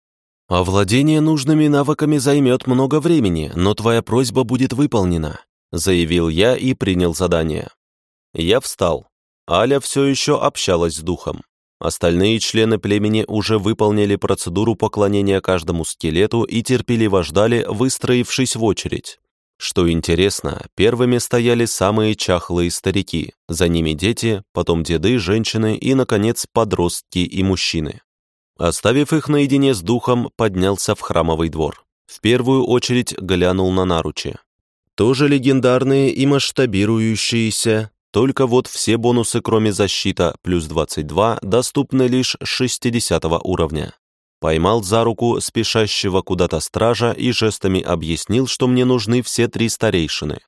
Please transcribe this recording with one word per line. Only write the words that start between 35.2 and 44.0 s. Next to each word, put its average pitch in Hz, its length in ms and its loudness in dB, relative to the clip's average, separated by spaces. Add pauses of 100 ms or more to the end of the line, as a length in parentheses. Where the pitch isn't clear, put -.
легендарные 135 840 2
и 135 140 0
масштабирующиеся, 113 1700 0 (200)
только 131 360 2
вот 123 200 2
все - 300 -2
бонусы, 120 420 0
кроме 110 320 2
защита 92 680 0
плюс 87 240 -2
двадцать 78 400 -4
два, 101 360 0
доступны 127 640 -2
лишь 127 380 0
с - 60 -8
шестидесятого 110 920 -2
уровня. 80 540 -4 (480)